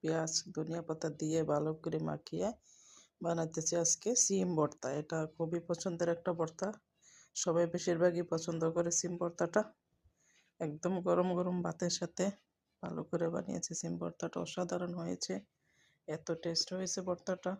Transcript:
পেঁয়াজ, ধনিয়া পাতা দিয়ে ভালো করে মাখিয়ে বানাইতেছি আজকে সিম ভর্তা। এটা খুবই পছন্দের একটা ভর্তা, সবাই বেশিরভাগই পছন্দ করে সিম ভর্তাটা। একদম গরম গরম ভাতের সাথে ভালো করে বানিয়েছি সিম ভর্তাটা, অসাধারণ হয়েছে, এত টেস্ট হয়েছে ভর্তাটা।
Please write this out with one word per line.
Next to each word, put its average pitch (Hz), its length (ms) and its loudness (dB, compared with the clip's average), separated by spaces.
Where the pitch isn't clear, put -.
পেঁয়াজ, 160 300 0
ধনিয়া 165 280 -2
পাতা 160 260 -4
দিয়ে 156 240 2
ভালো 151 280 2
করে 160 180 -2
মাখিয়ে 160 500 -2
বানাইতেছি 165 520 0
আজকে - 320 2
সিম 185 400 4
ভর্তা। 147 320 2
এটা 156 160 -2
খুবই 165 320 0
পছন্দের 170 420 0
একটা 170 240 0
ভর্তা, 165 340 0
সবাই 170 380 4
বেশিরভাগই 175 580 4
পছন্দ 165 300 0
করে 170 160 2
সিম 175 260 0
ভর্তাটা। 175 440 2
একদম 160 420 -2
গরম 180 340 4
গরম 180 300 0
ভাতের 175 340 -2
সাথে 180 260 0
ভালো 165 200 -4
করে 170 260 -2
বানিয়েছি 175 460 -4
সিম 170 240 -4
ভর্তাটা, 170 400 -6
অসাধারণ 175 600 -4
হয়েছে, 180 340 -4
এত 156 200 -6
টেস্ট 170 320 -2
হয়েছে 185 280 -4
ভর্তাটা। 180 580 -2